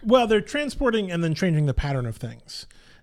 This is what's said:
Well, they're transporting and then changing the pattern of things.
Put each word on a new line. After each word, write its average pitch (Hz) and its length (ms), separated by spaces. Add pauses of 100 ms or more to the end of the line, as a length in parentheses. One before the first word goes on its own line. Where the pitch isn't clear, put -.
Well, 240 240
they're 208 160
transporting 233 680
and 170 140
then 160 100
changing 156 300
the 143 100
pattern 139 300
of 113 120
things. - 500 (360)